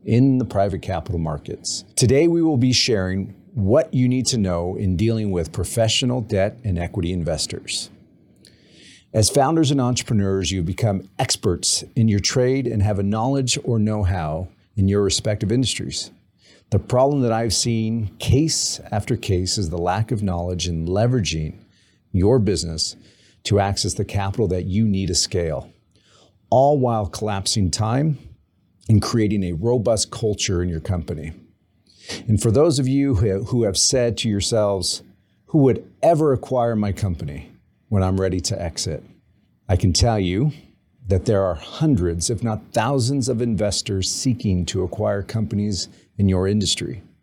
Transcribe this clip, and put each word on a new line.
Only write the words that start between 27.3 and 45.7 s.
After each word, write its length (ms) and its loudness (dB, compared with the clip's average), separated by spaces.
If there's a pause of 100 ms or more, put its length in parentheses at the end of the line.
time 480 0 (720)
and 120 6
creating 420 0
a 100 -2
robust 580 0
culture 500 -2
in 60 0
your 120 -4
company. 520 -6 (960)
And 140 4
for 100 4
those 260 4
of 100 0
you 280 2
who, 280 2
who 200 0
have 140 0
said 400 0
to 120 -2
yourselves, 760 0 (420)
"Who 140 0
would 300 4 (120)
ever 320 4
acquire 420 0
my 160 0
company 600 -6 (380)
when 140 2
I'm 160 0
ready 220 0
to 200 -4
exit?" 420 -6 (680)
I 80 4
can 160 4
tell 260 4
you 320 0 (560)
that 180 2
there 180 4
are 100 2
hundreds, 760 -2
if 140 -4
not 300 -6
thousands, 560 0
of 120 -2
investors 680 -2
seeking 540 0
to 180 -4
acquire 380 -2
companies 680 -4 (300)